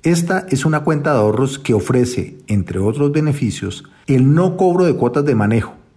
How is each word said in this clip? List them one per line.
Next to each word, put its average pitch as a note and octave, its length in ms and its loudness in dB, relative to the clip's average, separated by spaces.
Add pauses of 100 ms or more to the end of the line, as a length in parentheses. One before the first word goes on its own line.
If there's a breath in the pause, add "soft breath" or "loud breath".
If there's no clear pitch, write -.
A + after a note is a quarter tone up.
Esta F3 480 0
es C3 160 0
una D#3 140 0
cuenta D3+ 340 0
de A#2+ 60 2
ahorros B2 380 0
que - 140 -2
ofrece, B2 720 -2
entre F#2+ 320 -2
otros C3+ 320 0
beneficios, C#3 720 -4 (220 loud breath)
el C3+ 280 4
no F3+ 240 2
cobro F3+ 260 2
de D3+ 100 2
cuotas B2 300 0
de C#3+ 100 2
manejo A2 380 0 (240)